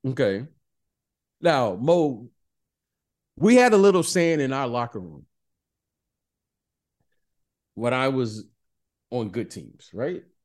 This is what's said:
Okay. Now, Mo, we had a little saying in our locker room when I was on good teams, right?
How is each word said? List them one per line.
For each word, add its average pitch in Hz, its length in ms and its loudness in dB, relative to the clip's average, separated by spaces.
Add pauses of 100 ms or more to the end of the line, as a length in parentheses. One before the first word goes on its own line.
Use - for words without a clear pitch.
Okay. 123 400 -2 (920)
Now, 127 360 0
Mo, 135 540 0 (1040)
we 226 220 6
had 247 160 6
a 208 40 6
little 196 240 6
saying 165 380 0
in 135 120 -2
our 135 160 -4
locker 117 320 -6
room 76 280 -18 (2500)
when 120 180 -4
I 131 140 0
was 117 360 -4 (680)
on 113 180 -6
good 107 220 -8
teams, - 420 -20
right? 139 300 -10 (220)